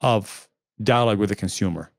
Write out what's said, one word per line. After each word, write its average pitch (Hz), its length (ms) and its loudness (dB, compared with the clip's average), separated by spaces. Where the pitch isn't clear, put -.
of - 480 -2
dialogue 117 380 2
with 101 120 0
the 95 40 -2
consumer. 90 640 -4